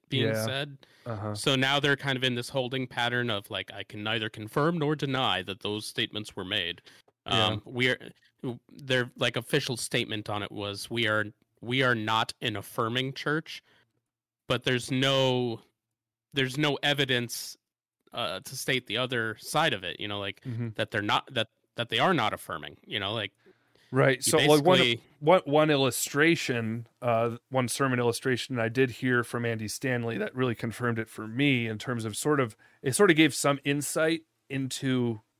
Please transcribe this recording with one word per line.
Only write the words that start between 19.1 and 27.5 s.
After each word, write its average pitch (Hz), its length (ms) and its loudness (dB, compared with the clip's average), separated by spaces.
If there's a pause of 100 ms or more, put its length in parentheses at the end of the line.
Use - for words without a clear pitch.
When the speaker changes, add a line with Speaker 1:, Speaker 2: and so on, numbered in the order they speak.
Speaker 1:
side 156 340 -2
of 92 100 -6
it, 85 160 -8
you 104 80 -8
know, 101 120 -6
like, 101 220 -8
Speaker 2:
Mm-hmm. 117 340 -6
Speaker 1:
that 110 160 -4
they're 104 100 0
not, 120 320 -2
that, 113 160 -2 (260)
that 120 140 -6
they 113 100 0
are 175 140 4
not 110 200 2
affirming, 76 520 -10
you 139 140 -6
know, 101 140 -4
like, 104 180 -4 (580)
Speaker 2:
Right. 135 280 4
Speaker 1:
you 127 40 -16
Speaker 2:
So, - 160 2
like, 147 280 6
one, 180 140 8
Speaker 1:
basically 120 240 2 (160)
Speaker 2:
one, 170 260 6
one 151 240 4
illustration, 131 1200 2 (140)
uh, 117 360 0 (120)
one 127 200 0